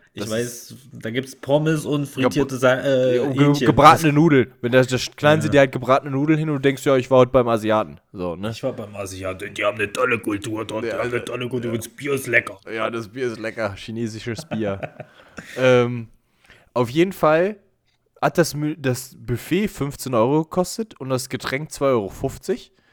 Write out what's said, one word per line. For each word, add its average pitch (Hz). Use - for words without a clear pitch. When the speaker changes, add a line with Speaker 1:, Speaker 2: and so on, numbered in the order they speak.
Speaker 1:
ich 101
Speaker 2:
Das 104
Speaker 1:
weiß, 117
Speaker 2:
ist 120
Speaker 1:
da 110
gibt's 127
Pommes 151
und 143
frittierte 131
Speaker 2:
Ge-, 123
Speaker 1:
Sa-, 131
äh, 131
Speaker 2:
ja, 123
und 139
ge-, 139
Speaker 1:
Hähnchen. 143
Speaker 2:
gebratene 147
Speaker 1:
Das 143
Speaker 2:
Nudeln. 147
Wenn 120
da, 127
da 127
knallen 151
sie 110
Speaker 1:
Ja. 104
Speaker 2:
dir 143
halt 135
gebratene 131
Nudeln 151
hin 156
und 147
du 135
denkst, 135
ja, 139
ich 127
war 131
heute 127
beim 123
Asiaten. 107
So, 90
ne? 101
Speaker 1:
Ich 110
war 131
beim 104
Asiaten, 95
die 104
haben 104
eine 104
tolle 123
Kultur 110
dort, 107
Speaker 2:
Ja, 113
Speaker 1:
die 98
haben 117
eine 120
Speaker 2:
also, 120
Speaker 1:
tolle 120
Kultur, 120
Speaker 2:
ja. 117
Speaker 1:
das 107
Bier 139
ist 135
lecker. 117
Speaker 2:
Ja, 110
das 113
Bier 127
ist 110
lecker, 110
chinesisches 110
Bier. 101
<laughs> -
Ähm, 123
auf 120
jeden 165
Fall 170
hat 151
das 170
Mü-, 151
das 131
Buffet 120
fünfzehn 139
Euro 127
gekostet -
und 131
das 131
Getränk -
zwei -
Euro 113
fünfzig. -